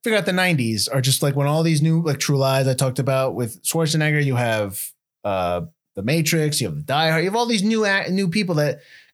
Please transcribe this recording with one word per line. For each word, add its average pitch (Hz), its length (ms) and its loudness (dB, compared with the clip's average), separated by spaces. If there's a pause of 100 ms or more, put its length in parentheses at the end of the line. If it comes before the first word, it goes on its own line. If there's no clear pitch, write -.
figure 220 140 2
out 190 80 0
the 190 60 0
nineties 143 560 2
are 139 120 0
just, 131 220 2
like, 143 120 2
when 139 120 0
all 151 160 2
these 160 200 2
new, 160 200 4
like, 156 180 -2
True 147 160 0
Lies 135 320 2
I 131 60 2
talked 131 240 0
about 131 360 0
with 113 280 -6
Schwarzenegger, 151 600 0
you 131 120 0
have, 110 440 -2 (440)
uh, 90 380 -2 (320)
The 98 80 -8
Matrix, 151 580 0
you 110 80 -2
have 76 180 -8
Die 156 240 0
Hard, 160 120 2
you 180 60 -2
have 202 80 -2
all 240 100 0
these 226 160 0
new 220 220 0
a-, 196 260 0
new 190 180 0
people 180 260 0
that 151 260 0 (320)